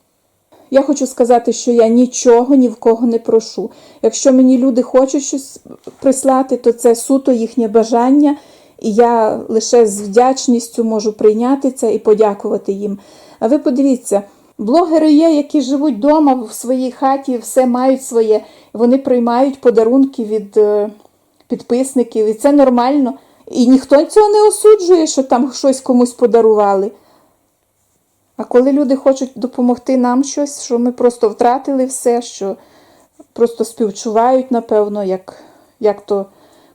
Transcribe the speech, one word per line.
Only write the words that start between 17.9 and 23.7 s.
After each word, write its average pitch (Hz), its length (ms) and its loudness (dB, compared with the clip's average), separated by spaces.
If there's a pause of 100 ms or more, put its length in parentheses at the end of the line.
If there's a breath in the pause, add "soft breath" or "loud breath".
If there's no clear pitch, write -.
своє, 214 400 0 (300 loud breath)
вони 240 240 2
приймають 254 640 -2
подарунки 240 640 2
від, 208 340 -6
е, 208 320 2 (580)
підписників, 240 800 -2
і 220 60 0
це 277 180 0
нормально. 262 600 2 (380 loud breath)
І 247 160 0
ніхто 262 380 4